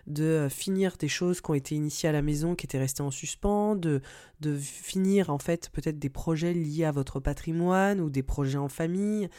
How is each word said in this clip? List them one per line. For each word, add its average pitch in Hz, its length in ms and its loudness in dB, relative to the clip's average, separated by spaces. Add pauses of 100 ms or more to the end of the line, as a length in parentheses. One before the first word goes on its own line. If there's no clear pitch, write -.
de, 151 180 -2
euh, 156 260 4
finir 190 480 0
des 151 100 -2
choses 180 320 0
qui - 100 -6
ont 156 40 4
été 143 200 0
initiées 151 360 0
à - 20 4
la 147 100 4
maison, 151 320 2
qui 170 120 -8
étaient 135 120 -4
restées 135 240 -2
en 139 80 -2
suspens, 208 640 0
de, 160 280 0 (380)
de 147 180 -2
finir 190 720 2
en 143 80 2
fait 170 320 -2
peut-être 156 280 -4
des 139 120 -2
projets 165 420 0
liés 160 320 0
à 151 80 2
votre 139 280 -2
patrimoine 180 840 2
ou 156 80 0
des 135 120 -2
projets 135 360 0
en 143 100 -2
famille. 190 720 -2